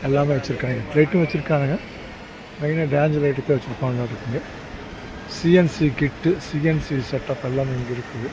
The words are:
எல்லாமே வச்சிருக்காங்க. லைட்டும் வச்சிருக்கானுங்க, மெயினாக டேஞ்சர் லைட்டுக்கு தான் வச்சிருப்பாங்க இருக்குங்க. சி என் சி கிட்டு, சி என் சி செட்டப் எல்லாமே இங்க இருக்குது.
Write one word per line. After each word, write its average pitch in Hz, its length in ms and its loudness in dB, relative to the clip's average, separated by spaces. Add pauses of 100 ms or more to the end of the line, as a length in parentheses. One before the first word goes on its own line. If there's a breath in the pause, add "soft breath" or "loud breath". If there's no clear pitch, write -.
எல்லாமே 143 300 4
வச்சிருக்காங்க. 123 420 -2 (160)
லைட்டும் 156 280 6
வச்சிருக்கானுங்க, 147 520 0 (840)
மெயினாக 156 320 2
டேஞ்சர் 147 320 4
லைட்டுக்கு 139 240 0
தான் 135 100 6
வச்சிருப்பாங்க 123 480 -2
இருக்குங்க. 117 340 -4 (960)
சி 170 240 4
என் 165 160 4
சி 156 100 2 (140)
கிட்டு, 147 320 0 (140)
சி - 120 -6 (140)
என் 151 160 2
சி 143 80 -2 (160)
செட்டப் 131 380 -4
எல்லாமே 131 320 0
இங்க 120 160 -6
இருக்குது. 120 340 -8